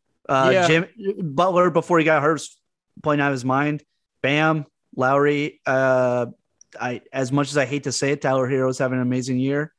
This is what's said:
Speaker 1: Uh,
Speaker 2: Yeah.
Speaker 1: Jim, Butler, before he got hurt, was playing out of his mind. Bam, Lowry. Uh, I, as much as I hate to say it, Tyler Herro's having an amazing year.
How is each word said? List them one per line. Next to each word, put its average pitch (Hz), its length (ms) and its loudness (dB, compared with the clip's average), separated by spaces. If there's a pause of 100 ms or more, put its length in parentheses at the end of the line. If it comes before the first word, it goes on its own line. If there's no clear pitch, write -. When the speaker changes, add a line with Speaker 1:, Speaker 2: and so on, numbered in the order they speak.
(300)
Speaker 1:
Uh, 131 240 4
Speaker 2:
Yeah. 180 140 4
Speaker 1:
Jim, 165 180 2 (360)
Butler, 175 480 2
before 165 300 2
he 151 60 2
got 156 180 4
hurt, 156 100 2
was - 240 -8 (460)
playing 147 160 0
out 143 80 0
of 143 60 0
his 127 100 -6
mind. 143 400 -2 (380)
Bam, 151 440 0 (300)
Lowry. 143 720 0
Uh, 127 600 0 (520)
I, 120 220 -8 (100)
as 131 220 -4
much 143 160 0
as 143 80 -4
I 135 80 2
hate 135 180 -6
to 135 80 -6
say 139 220 -2
it, 143 80 -4
Tyler 131 260 0
Herro's 131 320 -2
having 127 200 -2
an - 20 -2
amazing 127 360 -2
year. 143 420 -4